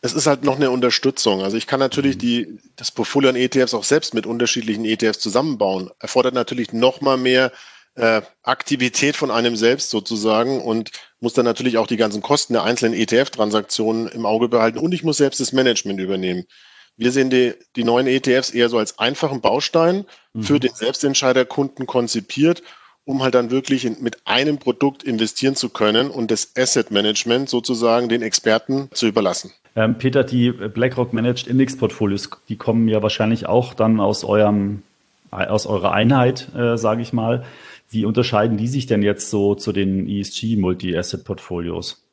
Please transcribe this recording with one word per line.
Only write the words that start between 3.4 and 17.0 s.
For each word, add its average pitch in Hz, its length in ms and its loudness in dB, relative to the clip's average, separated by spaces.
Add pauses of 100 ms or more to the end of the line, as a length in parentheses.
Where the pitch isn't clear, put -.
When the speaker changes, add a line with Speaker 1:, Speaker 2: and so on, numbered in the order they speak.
Speaker 1:
T 131 140 2
Fs 123 140 0
auch 104 80 -4
selbst 151 320 0
mit 110 100 -2
unterschiedlichen 113 600 -2
E 110 100 0
T 113 100 -2
Fs 107 140 0
zusammenbauen. 104 800 -2
Erfordert 123 340 0
natürlich 123 400 -4
noch 123 280 2
mal 135 160 2
mehr, 127 340 2 (420)
äh, 113 280 2 (200)
Aktivität 131 760 -2
von 147 140 -4
einem 117 260 0
selbst 120 360 0
sozusagen 110 720 -2
und 113 280 -4 (320)
muss 117 120 -4
dann 123 120 2
natürlich 120 320 0
auch 110 100 0
die 123 80 -2
ganzen 104 280 -2
Kosten 143 300 0
der 117 100 2
einzelnen 117 360 0
E-T-F-Transaktionen 110 1080 0
im 117 180 -8
Auge 110 240 2
behalten. 113 300 2
Und 165 140 0
ich 170 100 -6
muss 156 140 0
selbst 139 220 2
das 131 140 -4
Management 113 480 0
übernehmen. 92 420 -2 (540)
Wir 123 140 0